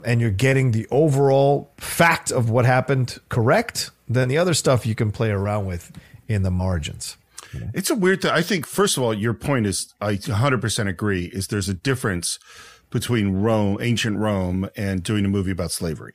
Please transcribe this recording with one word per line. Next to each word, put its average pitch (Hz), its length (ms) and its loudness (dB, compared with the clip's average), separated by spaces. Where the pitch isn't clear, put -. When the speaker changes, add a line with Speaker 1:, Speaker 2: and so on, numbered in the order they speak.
Speaker 1:
and 120 160 0
you're 117 100 2
getting 131 420 2
the 110 180 0
overall 139 880 4
fact - 520 2
of 117 200 0
what 117 160 4
happened 131 520 2
correct, 135 640 0
then 123 200 2
the 135 100 0
other 180 160 2
stuff 131 320 2
you 110 80 0
can 107 180 -2
play 113 180 -2
around 101 360 -2
with 90 260 -8
in 104 140 0
the 95 80 2
margins. 90 640 -4
Speaker 2:
It's 180 160 -4
a 330 60 0
weird 185 260 2
thing. 151 120 0
I 156 100 4
think, 175 240 -2
first 196 300 0
of 131 80 0
all, 113 100 2
your 110 180 0
point 117 340 0
is, - 340 -4
I 104 180 -2
a - 40 -2
hundred 123 280 2
percent 107 280 -2
agree, 92 380 -2
is 92 200 -6
there's 101 220 -4
a 98 60 -2
difference 107 640 -4
between 110 400 0
Rome, 101 500 2
ancient 113 380 -2
Rome, 95 580 0
and 98 280 -4
doing 107 200 0
a 98 40 0
movie 98 240 0
about 87 180 -4
slavery. - 440 -8